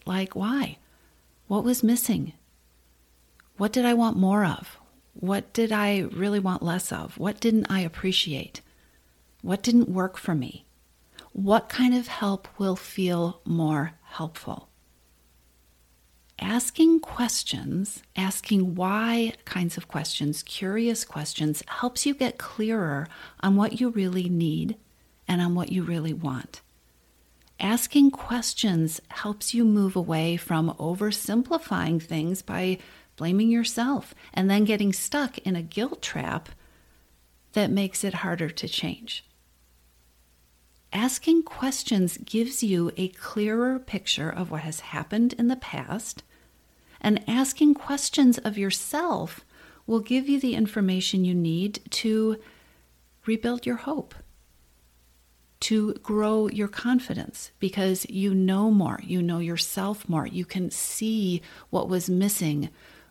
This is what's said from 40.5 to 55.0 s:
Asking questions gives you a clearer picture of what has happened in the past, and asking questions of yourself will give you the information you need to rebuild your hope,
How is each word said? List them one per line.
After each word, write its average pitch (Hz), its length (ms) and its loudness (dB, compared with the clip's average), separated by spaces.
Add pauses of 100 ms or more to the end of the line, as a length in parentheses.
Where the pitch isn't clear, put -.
Asking 285 520 4
questions 220 720 0
gives 233 480 -2
you 175 320 2
a 185 140 -2
clearer 226 680 -2
picture 185 500 -4
of 170 220 -6
what 156 120 -6
has 156 180 -8
happened 226 540 0
in 233 120 0
the 254 80 2
past, - 680 -10 (800)
and 208 220 2
asking 269 480 4
questions 277 640 4
of 208 180 -4
yourself 196 880 -2 (440)
will 226 100 2
give 254 300 0
you 277 100 4
the 254 160 0
information 190 680 2
you 180 100 2
need 175 460 0 (100)
to 220 460 0 (920)
rebuild 233 400 -2
your 247 100 -2
hope, - 380 -6 (1400)